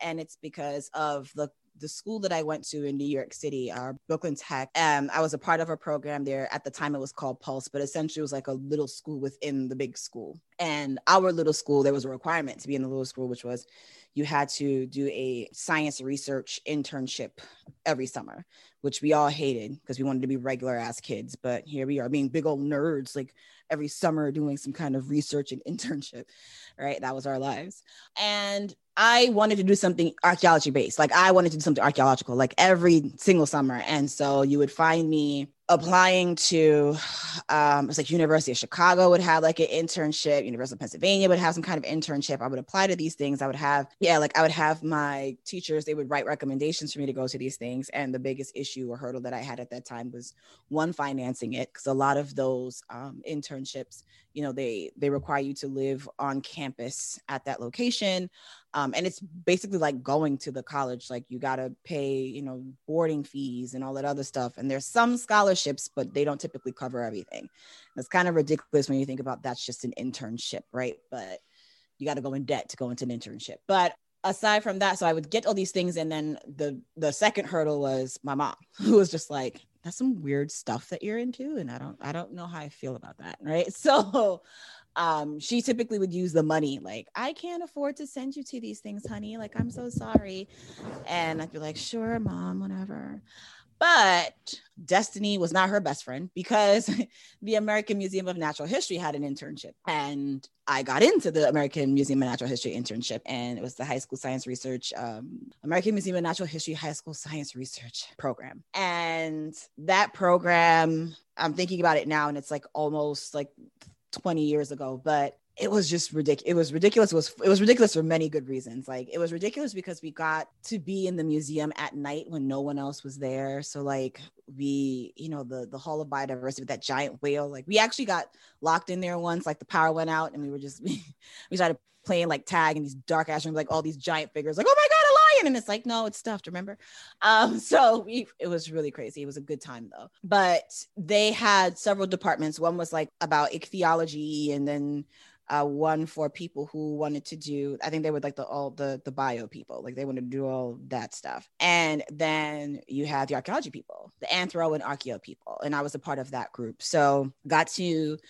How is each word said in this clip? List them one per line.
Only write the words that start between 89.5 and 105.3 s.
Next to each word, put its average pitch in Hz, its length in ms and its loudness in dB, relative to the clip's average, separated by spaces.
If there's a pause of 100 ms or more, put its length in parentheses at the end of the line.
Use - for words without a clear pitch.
I'm 226 160 -4
so 247 180 -10
sorry." 208 600 -2 (580)
And 165 340 -2
I'd 165 120 -8
be 160 80 -10
like, 156 160 -8
"Sure, 226 420 -4
Mom, 180 400 -4
whatever." 190 640 -10 (560)
But 196 800 4 (240)
destiny 202 540 2
was 165 140 0
not 185 160 4
her 208 100 2
best 156 240 -2
friend, 139 320 -10
because 208 560 4 (260)
<laughs> - 260 -20
the 214 120 -2
American 214 440 0
Museum 190 280 -4
of 185 100 -4
Natural 151 300 -4
History 202 300 -4
had 160 180 -4
an 143 80 -4
internship, - 520 -10 (120)
and 143 640 -4 (180)
I 139 160 0
got 131 220 4
into 320 260 4
the 151 180 4
American 143 460 2
Museum 139 260 2
of 127 80 2
Natural 120 220 -4
History 120 220 -4
internship, 113 520 -6
and 123 320 -6
it 92 60 -8
was 127 140 -10
the 123 80 -6
high 135 160 -4
school - 180 -12
science 131 300 -6
research, 127 480 -8
um, 120 520 -12 (140)